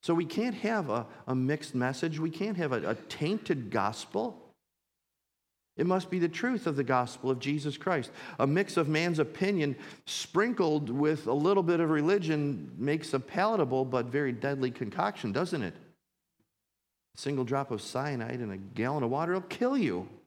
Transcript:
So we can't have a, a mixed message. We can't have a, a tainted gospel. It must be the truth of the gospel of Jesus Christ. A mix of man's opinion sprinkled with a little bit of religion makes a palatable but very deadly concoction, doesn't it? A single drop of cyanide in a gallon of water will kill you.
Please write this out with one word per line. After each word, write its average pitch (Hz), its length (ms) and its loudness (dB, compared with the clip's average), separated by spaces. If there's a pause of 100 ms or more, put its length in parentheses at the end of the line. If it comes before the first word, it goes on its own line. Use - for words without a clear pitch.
So 170 120 2
we 175 100 2
can't 214 300 -2
have 208 340 -2
a, 113 180 0 (200)
a 127 80 0
mixed 135 400 0
message. 131 440 0
We 160 120 -2
can't 196 260 -4
have 156 160 0
a, 98 180 0
a 113 40 2
tainted 151 760 -4
gospel. 110 720 -2 (1300)
It 147 100 2
must 180 240 2
be 185 80 0
the 170 100 2
truth 233 380 -2
of 156 100 0
the 139 80 0
gospel 127 460 0
of 127 80 2
Jesus 143 380 -2
Christ. 160 340 -2 (280)
A 139 80 4
mix 180 320 2
of 151 100 4
man's 160 300 2
opinion 160 580 0 (300)
sprinkled 170 800 2
with 143 380 2
a 117 80 2
little 180 280 4
bit 170 180 4
of 160 100 4
religion 151 880 2
makes 147 340 0
a 135 80 2
palatable 151 640 2
but 123 220 0
very 135 260 0
deadly 131 380 0
concoction, 120 640 -2
doesn't 160 300 -2
it? 85 120 -4 (1400)
A - 40 -16
single 139 240 0
drop 139 260 -2
of 107 120 -4
cyanide 127 580 -4
in 110 120 -4
a 95 40 -8
gallon 120 460 -2
of 117 80 0
water 165 240 0
will 185 80 -2
kill 247 340 0
you. 95 320 0 (180)